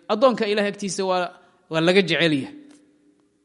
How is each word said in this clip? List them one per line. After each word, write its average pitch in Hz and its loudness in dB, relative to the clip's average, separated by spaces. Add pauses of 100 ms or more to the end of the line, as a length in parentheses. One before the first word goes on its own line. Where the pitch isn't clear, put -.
Addoonka 220 2
Ilaahay 208 -2
agtiisa 202 -6
waa, 185 -2 (400)
waa 160 -2
laga 185 4
jecel 160 0
yahay. 131 -4 (880)